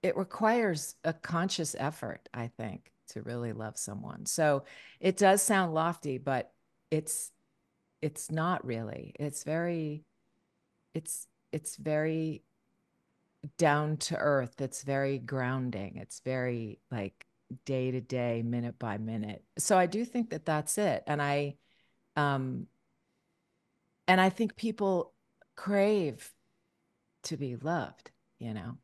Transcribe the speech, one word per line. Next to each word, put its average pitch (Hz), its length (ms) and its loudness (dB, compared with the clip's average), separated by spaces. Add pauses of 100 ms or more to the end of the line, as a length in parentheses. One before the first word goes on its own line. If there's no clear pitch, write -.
it 185 140 2
requires 214 880 2
a - 100 0
conscious 170 640 -2
effort, 135 560 -6
I 117 140 -6
think, 110 440 -10 (160)
to 113 140 -12
really 117 320 -6
love 110 240 -8
someone. - 480 -8
So 147 380 4 (360)
it 185 160 4
does 202 260 8
sound 190 300 4
lofty, 160 460 0
but 131 340 -2 (380)
it's, - 400 -2 (720)
it's 151 280 -6
not 160 360 0
really. 113 520 -6
It's 147 260 -4
very, 160 600 -2 (880)
it's, - 340 -8 (260)
it's 156 240 -6
very 156 680 0 (1120)
down 151 400 4
to - 200 -4
earth. 139 440 0
It's 131 220 -6
very 139 360 0
grounding. 123 800 -4
It's - 240 -14
very, 123 600 -2 (100)
like, 101 360 -6 (380)
day 131 260 0
to 127 120 -2
day, 120 400 -2
minute 117 360 -2
by 107 200 -4
minute. 110 440 -6 (140)
So 185 220 4
I 180 80 8
do 202 180 0
think 240 260 -4
that 156 140 -8
that's 151 320 0
it. 185 300 2
And 147 160 0
I, 143 340 0 (580)
um, 135 520 0 (1400)
and 185 140 8
I 190 80 8
think 202 280 0
people 202 580 0 (420)
crave 196 720 2 (960)
to 160 140 -6
be 127 180 -4
loved, 143 540 -4 (280)
you 117 140 -6
know 104 300 -6